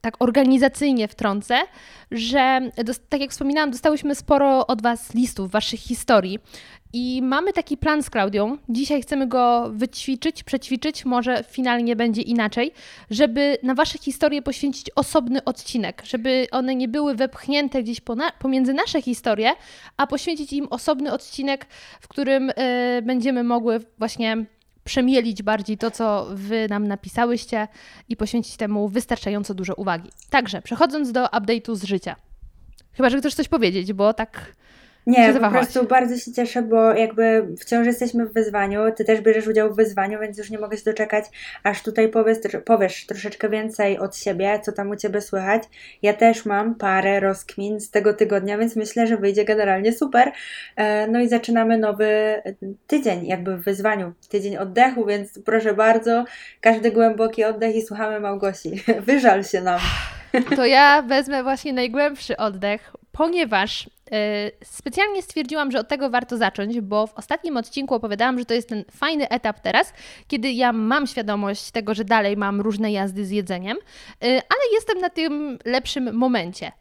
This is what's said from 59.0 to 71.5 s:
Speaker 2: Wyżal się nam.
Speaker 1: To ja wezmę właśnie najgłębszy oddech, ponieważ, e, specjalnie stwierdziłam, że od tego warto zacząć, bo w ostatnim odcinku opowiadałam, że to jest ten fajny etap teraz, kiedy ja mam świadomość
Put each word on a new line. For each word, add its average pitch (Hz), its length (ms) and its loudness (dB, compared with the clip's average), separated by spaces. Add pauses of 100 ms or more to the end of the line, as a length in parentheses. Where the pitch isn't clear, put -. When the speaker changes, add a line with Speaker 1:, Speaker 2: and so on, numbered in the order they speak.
Speaker 2:
Wyżal 240 360 6
się 190 180 -2
nam. 180 180 0 (760)
Speaker 1:
To 254 100 2
ja 285 360 8
wezmę 269 420 0
właśnie 269 300 -4
najgłębszy 254 640 -2
oddech, 202 580 -4 (160)
ponieważ, 294 800 -2 (220)
e, 208 400 -2 (120)
specjalnie 392 580 -4
stwierdziłam, 285 500 -4
że 262 80 0
od - 80 -6
tego 277 220 -2
warto 247 280 -2
zacząć, 214 440 -2
bo 208 260 -2
w - 60 -16
ostatnim 311 440 -6
odcinku 269 380 -4
opowiadałam, 233 440 0
że 240 60 -6
to 233 80 -2
jest 233 160 -2
ten 214 220 -6
fajny 294 380 -2
etap 220 300 -2
teraz, - 340 0 (340)
kiedy 262 240 -2
ja 240 220 2
mam 240 340 0
świadomość 202 640 -4